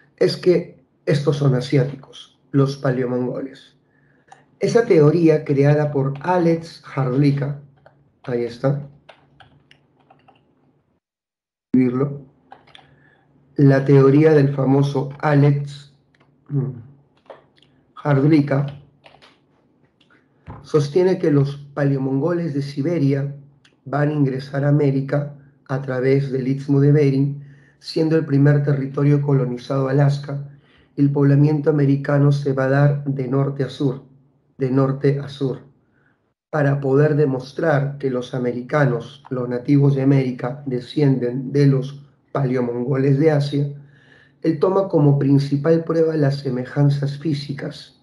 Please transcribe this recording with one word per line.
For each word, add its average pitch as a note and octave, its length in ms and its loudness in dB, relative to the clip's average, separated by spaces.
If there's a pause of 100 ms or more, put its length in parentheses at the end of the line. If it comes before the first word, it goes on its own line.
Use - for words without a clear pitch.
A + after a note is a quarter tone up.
(180)
es F#3 200 0
que - 460 -2 (220)
estos C#3+ 320 0
son C#3 180 2
asiáticos, - 840 -4 (120)
los C#3 260 0
paleomongoles. B2 1000 -6 (840)
Esa A#3 260 2
teoría D#3 580 4
creada D3 480 2
por C#3 300 -2
Alex E3+ 600 -2 (120)
Hrdlicka, C#3 640 0 (640)
ahí A#2+ 200 -4
está, C3+ 440 -2 (2750)
escribirlo, B2+ 480 0 (1300)
la C#3 280 4
teoría C#3+ 500 6
del C#3 200 4
famoso C#3 560 0 (100)
Alex, C#3+ 720 0 (560)
mm, C3+ 200 -4 (1300)
Hrdlicka, C#3+ 800 0 (1800)
sostiene F3+ 540 0
que E3 140 0
los C#3 260 0 (160)
paleomongoles C#3 800 -2
de C#3+ 80 -4
Siberia C#3 720 -2 (500)
van C#3+ 240 -2
a D3+ 40 -4
ingresar C#3 500 -2
a C#3+ 60 0
América C#3+ 640 0 (320)
a - 140 -4
través C3 500 0
del B2+ 160 -4
Istmo C#3 320 0
de C#3+ 120 4
Bering, C#3+ 520 2 (360)
siendo D#3+ 360 -2
el D#3+ 100 0
primer C#3+ 380 4
territorio C#3+ 580 0
colonizado C3+ 640 -2
Alaska. C#3 600 -2 (500)
El C#3+ 140 2
poblamiento C#3+ 580 2
americano C#3+ 600 2
se C#3+ 220 -2
va C3+ 120 -2
a C3 40 -2
dar C#3+ 360 2
de B2+ 220 -4
norte C3+ 360 -2
a - 60 -4
sur, C3+ 340 -4 (540)
de C3 120 -2
norte C3+ 500 0
a - 100 -12
sur, B2+ 320 -6 (880)
para C#3+ 280 0
poder C#3+ 360 2
demostrar C#3 840 -2
que C3 140 -4
los B2 240 -6
americanos, B2 920 -2
los B2 200 -6
nativos C#3 460 2
de C3+ 80 -2
América, C3 640 0
descienden B2+ 840 -2
de C#3+ 140 2
los C3 400 0 (280)
paleomongoles C3 840 -2
de D#3+ 120 4
Asia. C#3+ 420 -2 (680)
Él D#3 180 -2
toma F#3+ 300 0
como C#3+ 280 2
principal C#3+ 680 0
prueba D#3+ 320 0
las C#3 220 0
semejanzas C#3 800 -2
físicas. - 840 -10